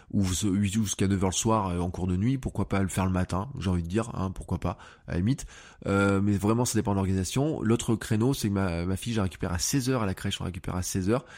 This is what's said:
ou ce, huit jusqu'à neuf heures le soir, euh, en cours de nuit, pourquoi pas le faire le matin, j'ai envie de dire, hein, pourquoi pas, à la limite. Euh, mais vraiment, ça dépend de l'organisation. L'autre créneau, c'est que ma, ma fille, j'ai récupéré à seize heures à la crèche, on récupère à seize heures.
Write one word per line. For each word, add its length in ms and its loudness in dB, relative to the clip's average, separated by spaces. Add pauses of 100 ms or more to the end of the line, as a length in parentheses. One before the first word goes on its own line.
(100)
ou 160 2
ce, 220 0
huit 240 2
jusqu'à 340 0
neuf 160 2
heures 80 2
le 40 -2
soir, 340 2
euh, 100 -2
en 120 -2
cours 180 -4
de 80 0
nuit, 220 0
pourquoi 300 -4
pas 140 0
le 60 0
faire 180 0
le 60 0
matin, 360 -2 (120)
j'ai 100 0
envie 140 0
de 40 -10
dire, 260 -2
hein, 180 -4
pourquoi 260 -4
pas, 200 -4 (280)
à 60 -6
la 60 0
limite. 280 0 (400)
Euh, 340 4
mais 160 4
vraiment, 280 4
ça 120 0
dépend 140 0
de 60 2
l'organisation. 640 0
L'autre 320 2
créneau, 400 2
c'est 140 0
que 60 2
ma, 300 0
ma 120 0
fille, 160 -4
j'ai 80 0
récupéré 340 -2
à 40 0
seize 300 0
heures 140 2
à 40 0
la 80 0
crèche, 260 -4
on 40 -6
récupère 300 -6
à 80 -2
seize 260 -2
heures. 160 2 (140)